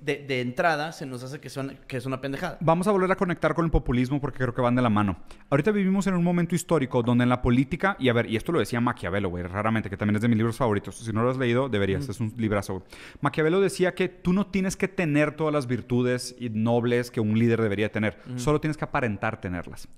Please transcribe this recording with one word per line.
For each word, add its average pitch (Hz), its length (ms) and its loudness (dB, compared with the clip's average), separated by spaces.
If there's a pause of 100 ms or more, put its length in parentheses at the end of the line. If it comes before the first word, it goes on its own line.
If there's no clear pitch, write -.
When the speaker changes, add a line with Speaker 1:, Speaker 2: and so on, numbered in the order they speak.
Speaker 1:
de, 143 160 -2
de 135 240 -4
entrada 151 500 0
se 156 140 -12
nos 127 180 -10
hace 135 160 -12
que 135 100 -16
son, 135 280 -8 (100)
que - 80 -6
es 117 100 -6
una 131 140 -4
pendejada. 139 400 -6
Speaker 2:
Vamos 170 280 2
a 214 40 4
volver 185 200 2
a 185 40 2
conectar 165 380 0
con 165 100 0
el 160 80 0
populismo 135 480 2
porque 135 200 -6
creo 123 140 -2
que - 80 -2
van 120 140 4
de 127 60 4
la 123 80 4
mano. 104 260 2 (340)
Ahorita 180 220 4
vivimos 196 360 2
en 190 80 2
un 175 80 2
momento 175 300 2
histórico 147 480 2
donde 120 220 4
en 123 60 4
la 123 120 2
política, 135 560 2
y 127 120 2
a 117 40 6
ver, 113 160 2
y 107 60 0
esto 110 160 -2
lo 165 80 2
decía 120 220 0
Maquiavelo, 101 480 -2
güey, 87 140 -4
raramente, 101 460 -2
que 98 60 -6
también 104 220 0
es 101 40 -2
de 120 60 2
mis 117 100 4
libros 113 200 0
favoritos. 101 400 -2
Si 113 160 -8
no 110 100 0
lo 123 60 2
has 131 80 -2
leído, 127 320 0
deberías. 98 340 0
Speaker 1:
Ujú. 131 80 -8
Speaker 2:
Es 98 80 -10
un 107 160 -4
librazo, 104 380 -2
güey. 92 120 -8 (360)
Maquiavelo 160 400 2
decía 180 320 0
que 180 160 -2
tú 175 240 -2
no 196 140 0
tienes 190 280 -2
que 196 140 -2
tener 151 480 0
todas 156 160 0
las 143 140 0
virtudes 123 720 -2
y 120 100 -6
nobles 120 600 0
que 120 100 -2
un 107 180 2
líder 113 220 4
debería 104 300 0
tener. 107 260 -2 (100)
Speaker 1:
Ujú. 123 120 -8
Speaker 2:
Solo 147 200 2
tienes 156 160 -2
que - 100 -8
aparentar 110 540 -4
tenerlas. - 480 -8 (100)